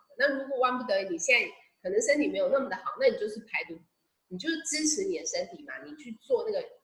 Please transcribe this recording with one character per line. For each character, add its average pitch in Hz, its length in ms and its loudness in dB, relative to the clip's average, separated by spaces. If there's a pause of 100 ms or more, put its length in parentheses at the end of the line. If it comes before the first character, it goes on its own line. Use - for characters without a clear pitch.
的。 - 100 -20
那 269 240 2
如 262 60 -8
果 269 100 -4
万 254 180 4
不 226 80 -4
得 196 180 2
已， 190 60 -4
你 170 100 -4
现 240 200 6
在 202 80 0 (360)
可 185 60 -6
能 202 120 4
身 285 180 4
体 247 80 4
没 190 120 -2
有 185 100 2
那 269 100 4
么 247 100 -2
的 185 80 -4
好， - 220 -6
那 269 80 6
你 226 120 6
就 214 100 -2
是 214 180 -8
排 156 180 -4
毒， 165 140 -14 (480)
你 185 120 -10
就 302 100 -6
是 320 140 -2
支 302 260 -2
持 196 160 0
你 175 140 -2
的 - 60 -8
身 185 300 -4
体 - 100 -16
嘛， 131 200 -12
你 147 100 -14
去 233 260 -14
做 240 260 0
那 214 60 -2
个 190 60 0 (260)